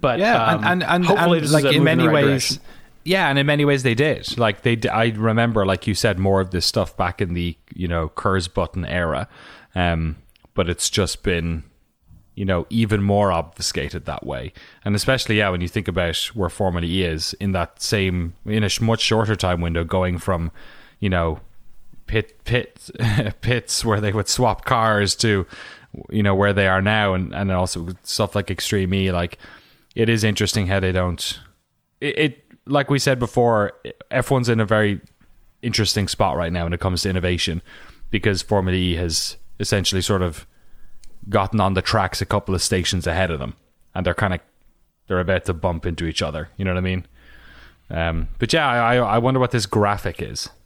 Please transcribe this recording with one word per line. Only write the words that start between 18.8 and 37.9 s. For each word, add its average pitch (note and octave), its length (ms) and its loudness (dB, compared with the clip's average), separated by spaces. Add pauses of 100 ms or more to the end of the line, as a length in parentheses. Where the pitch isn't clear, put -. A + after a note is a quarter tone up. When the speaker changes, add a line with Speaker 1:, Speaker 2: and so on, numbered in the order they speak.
Speaker 2:
much A2+ 200 2
shorter A2 360 2
time F2+ 240 0
window, E2+ 240 0
going F2+ 320 0
from, E2+ 340 -2 (500)
you G2+ 100 0
know, E2 300 0 (680)
pit, - 380 -4
pit, - 460 -4 (240)
<laughs> G#2 260 -2
pits - 440 -2
where G#2 160 2
they G#2 120 0
would G#2 160 -2
swap A#2 360 0
cars A2 500 2
to, G2+ 320 2 (640)
you G#2+ 140 0
know, G2+ 120 4
where G2+ 180 4
they G2 140 2
are F#2+ 160 4
now, G#2 320 2
and, F#2 200 -4
and G2 160 -2
also F2+ 380 -2 (140)
stuff - 320 -4
like G2+ 160 -2
Extreme F#2+ 440 -2
E. F#2+ 180 2
Like, F2 260 -4 (560)
it A2+ 140 2
is A2+ 160 2
interesting G#2 420 2
how F#2+ 140 0
they F#2 120 0
don't, F2+ 480 -2 (600)
it, C#3+ 180 -4
it, D3+ 260 0 (220)
like C#3+ 240 0
we C#3+ 80 4
said C3 200 2
before, A#2 540 2 (380)
F B2+ 200 -2
one's B2+ 180 2
in A2+ 120 4
a A2 40 2
very G#2 360 2 (600)
interesting G#2+ 460 0
spot F2 280 0
right E2+ 160 -2
now F2 120 -2
when E2+ 80 -2
it F2 80 -4
comes F#2 220 0
to G2 80 0
innovation, F2+ 500 0 (500)